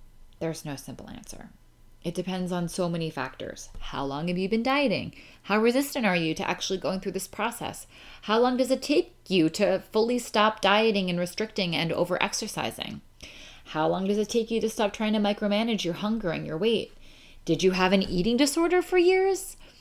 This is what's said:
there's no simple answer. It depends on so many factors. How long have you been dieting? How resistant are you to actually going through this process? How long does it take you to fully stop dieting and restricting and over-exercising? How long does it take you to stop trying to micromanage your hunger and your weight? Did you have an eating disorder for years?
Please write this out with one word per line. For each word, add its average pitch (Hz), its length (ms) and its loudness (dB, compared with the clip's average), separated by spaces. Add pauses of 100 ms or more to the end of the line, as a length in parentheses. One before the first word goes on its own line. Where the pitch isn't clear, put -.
(380)
there's 160 260 -6
no 147 120 -6
simple - 340 -14
answer. - 380 -16 (560)
It 170 100 -4
depends 180 380 -4
on 175 160 -2
so 175 200 -2
many 165 220 -4
factors. - 600 -10 (100)
How 139 240 -6
long 143 240 -4
have 180 100 -2
you 190 100 0
been 226 140 0
dieting? 247 540 0 (260)
How 202 160 0
resistant 240 480 2
are 185 80 4
you 165 200 0
to - 140 -4
actually 180 300 -4
going 190 220 -4
through 190 120 -6
this 190 140 -6
process? - 640 -6 (340)
How 214 160 2
long 247 180 4
does 240 140 2
it 262 120 2
take 302 340 0 (100)
you 170 220 4
to 185 420 2
fully 226 300 2
stop 220 400 2
dieting 202 500 4
and 175 80 0
restricting 180 560 -4
and 160 160 0
over-exercising? 170 1120 -2 (680)
How 160 200 0
long 180 180 0
does 202 120 2
it 214 100 -2
take 226 220 0
you 226 100 0
to 220 80 0
stop 214 240 0
trying 214 220 0
to 220 40 2
micromanage 208 640 0
your 170 100 -2
hunger 214 360 -2
and 151 160 -4
your 151 120 -6
weight? 220 340 0 (520)
Did 165 180 2
you 185 100 6
have 185 200 2
an 196 100 6
eating 185 340 0
disorder 330 460 2
for 359 160 0
years? 381 580 2 (240)